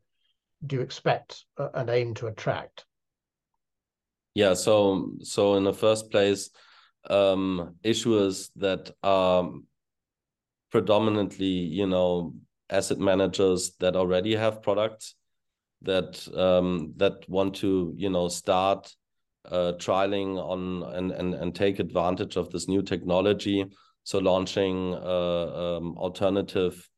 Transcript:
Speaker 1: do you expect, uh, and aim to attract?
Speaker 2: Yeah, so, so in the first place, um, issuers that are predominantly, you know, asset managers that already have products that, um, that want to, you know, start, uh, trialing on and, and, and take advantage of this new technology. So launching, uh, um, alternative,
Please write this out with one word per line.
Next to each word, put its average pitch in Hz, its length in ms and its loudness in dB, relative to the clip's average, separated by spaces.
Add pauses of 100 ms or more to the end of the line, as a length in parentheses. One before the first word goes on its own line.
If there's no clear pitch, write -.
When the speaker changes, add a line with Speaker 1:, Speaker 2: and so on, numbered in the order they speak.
(680)
Speaker 1:
do 139 80 -6
you 127 80 -2
expect, - 600 -4 (120)
uh, 143 180 -6
and 123 140 -4
aim 120 260 0
to 113 120 -8
attract? 107 580 -6 (1500)
Speaker 2:
Yeah, 101 200 4
so, 98 580 2 (100)
so 101 320 2
in 98 80 4
the 98 100 4
first 110 380 0
place, 101 400 2 (580)
um, 95 760 2
issuers 107 720 0
that 92 340 -2 (140)
are 92 460 4 (1200)
predominantly, 104 760 2
you 90 400 -2
know, 90 480 0 (340)
asset 95 300 -2
managers 95 800 2
that 90 160 2
already 92 400 0
have 110 280 -2
products 107 520 -2 (680)
that, 92 440 -2 (100)
um, 90 600 2
that 92 320 0
want 95 260 0
to, 92 420 0
you 95 140 -4
know, 90 160 0
start, 95 640 0 (520)
uh, 87 340 -2
trialing 98 580 -2
on 92 460 -6 (120)
and, 92 180 -4
and, 90 220 -4
and 87 200 -6
take 98 240 0
advantage 87 580 -2
of 85 140 -2
this 87 160 -8
new 95 160 2
technology. 95 800 0 (380)
So - 160 -4
launching, 92 760 0
uh, 87 840 -2
um, 85 200 -8
alternative, 92 1000 -2